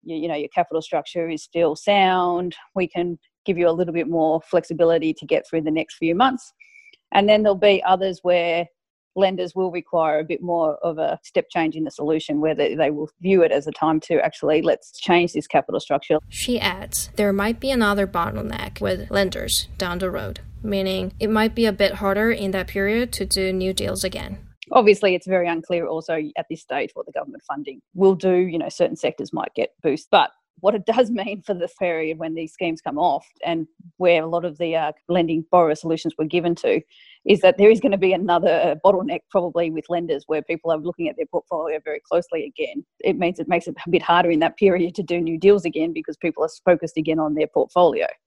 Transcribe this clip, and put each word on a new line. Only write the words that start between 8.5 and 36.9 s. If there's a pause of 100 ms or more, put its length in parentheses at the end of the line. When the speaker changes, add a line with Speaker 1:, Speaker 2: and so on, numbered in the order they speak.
Speaker 1:
lenders
will
require
a
bit
more
of
a
step
change
in
the
solution,
where
they,
they
will (100)
view
it
as
a
time
to
actually,
let's
change
this
capital
structure. (100)
Speaker 2:
She
adds,
there
might
be
another
bottleneck
with
lenders (100)
down
the
road, (220)
meaning
it
might
be
a
bit
harder
in
that
period
to
do
new
deals
again. (320)
Speaker 1:
Obviously,
it's
very
unclear
also (200)
at
this
stage
what
the
government
funding (120)
will
do.
You
know,
certain
sectors
might
get
boosts,
but (300)
what
it
does
<laughs>
mean
for
this
period
when
these
schemes
come
off (180)
and (300)
where
a
lot
of
the,
uh, (160)
lending
borrower
solutions
were
given
to (460)